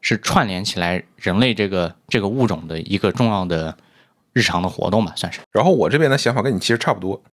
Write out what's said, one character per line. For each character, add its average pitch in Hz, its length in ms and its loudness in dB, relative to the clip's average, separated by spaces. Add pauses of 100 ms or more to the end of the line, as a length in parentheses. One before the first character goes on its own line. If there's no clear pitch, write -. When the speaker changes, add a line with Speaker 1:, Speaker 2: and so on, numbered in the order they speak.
Speaker 1:
是 - 160 0
串 - 280 0
联 92 180 -4
起 - 140 -6
来 87 240 0 (140)
人 90 240 -2
类 127 120 4
这 101 160 0
个， 87 280 -2 (120)
这 120 120 2
个 101 80 0
物 123 180 0
种 82 220 -4
的 80 120 -6
一 95 160 -2
个 98 140 0
重 117 180 2
要 101 160 0
的 80 320 -4 (580)
日 120 80 2
常 90 200 0
的 92 60 0
活 90 220 -4
动 107 140 2
吧， - 120 -6
算 87 160 -6
是。 - 80 -12 (100)
Speaker 2:
然 110 140 2
后 185 80 6
我 135 160 2
这 131 100 2
边 156 100 4
的 135 80 2
想 117 180 0
法 117 80 0
跟 123 120 0
你 95 60 -2
其 - 60 -4
实 117 120 2
差 151 140 0
不 101 80 -8
多， 92 200 -6 (120)